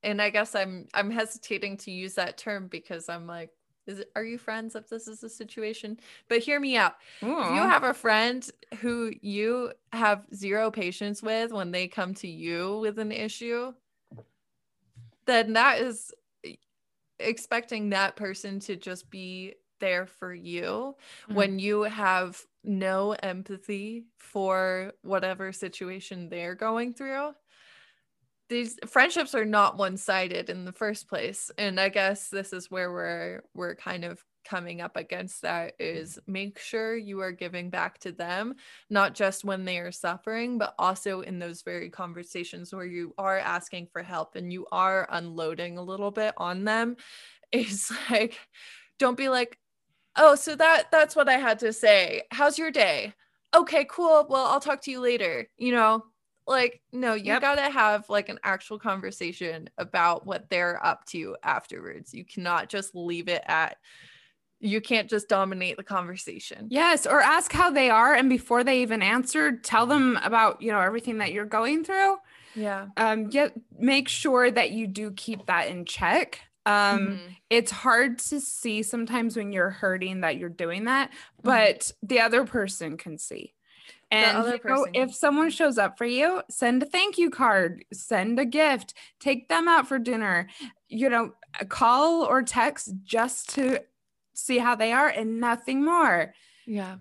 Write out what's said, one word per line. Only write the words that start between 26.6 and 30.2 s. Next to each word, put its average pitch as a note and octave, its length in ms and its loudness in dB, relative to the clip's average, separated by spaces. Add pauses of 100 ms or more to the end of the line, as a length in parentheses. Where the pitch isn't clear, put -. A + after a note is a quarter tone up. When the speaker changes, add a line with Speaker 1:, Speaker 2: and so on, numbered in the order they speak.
Speaker 1:
through. C#4 380 -8 (1160)
These A#3+ 380 -6
friendships D4 480 2
are A3 100 0
not G#3 320 2
one-sided F#3+ 720 -4